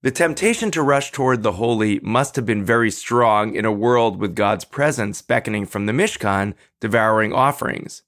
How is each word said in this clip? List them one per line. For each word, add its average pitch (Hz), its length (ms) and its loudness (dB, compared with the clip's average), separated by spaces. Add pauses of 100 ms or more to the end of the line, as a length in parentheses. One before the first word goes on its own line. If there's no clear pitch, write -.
The 135 80 0
temptation 185 600 0
to 160 120 0
rush 139 280 2
toward 127 300 0
the 107 120 0
holy 107 500 0
must 123 320 -2
have 123 100 -4
been 104 180 -2
very 117 280 2
strong 110 640 0
in 107 100 -2
a 110 60 2
world 113 480 2
with 95 160 -4
God's 101 280 0
presence 127 600 -4
beckoning 107 420 -2
from 101 220 -4
the 107 60 0
Mishkan, 104 600 0 (260)
devouring 110 540 2
offerings. - 760 -2